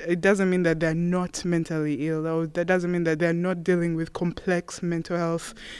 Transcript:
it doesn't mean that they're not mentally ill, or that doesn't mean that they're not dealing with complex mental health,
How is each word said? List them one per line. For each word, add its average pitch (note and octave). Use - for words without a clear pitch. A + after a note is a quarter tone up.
it E3+
doesn't G3
mean F3+
that D#3+
they're D#3+
not F3
mentally D#3+
ill, D#3+
or E3
that F3
doesn't F3+
mean F3
that D#3+
they're E3+
not F3
dealing E3+
with E3
complex -
mental E3+
health, E3